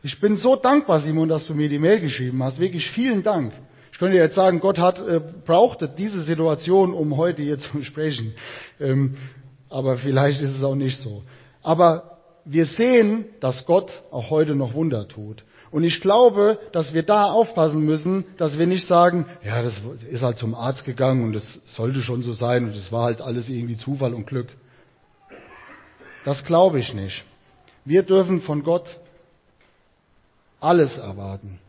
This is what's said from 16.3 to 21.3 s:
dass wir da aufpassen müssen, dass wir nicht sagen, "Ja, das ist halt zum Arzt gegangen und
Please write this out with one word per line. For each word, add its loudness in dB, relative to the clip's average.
dass -2
wir 2
da 4
aufpassen 2
müssen, 0
dass -2
wir 2
nicht 0
sagen, 4
"Ja, -2
das -4
ist -6
halt -2
zum -4
Arzt -6
gegangen 0
und -2